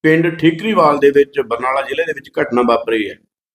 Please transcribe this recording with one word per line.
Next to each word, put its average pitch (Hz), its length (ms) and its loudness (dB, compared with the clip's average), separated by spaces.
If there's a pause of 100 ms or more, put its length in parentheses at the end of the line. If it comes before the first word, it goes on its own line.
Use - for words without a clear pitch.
ਪਿੰਡ 165 360 2
ਠੀਕਰੀਵਾਲ 165 580 2
ਦੇ 139 120 4
ਵਿੱਚ, 143 300 0
ਬਰਨਾਲਾ 127 420 -4
ਜ਼ਿਲ੍ਹੇ 135 240 -6
ਦੇ 160 60 -10
ਵਿੱਚ 139 200 -14
ਘਟਨਾ 123 360 -2
ਵਾਪਰੀ 113 420 0
ਹੈ, 87 60 -18 (380)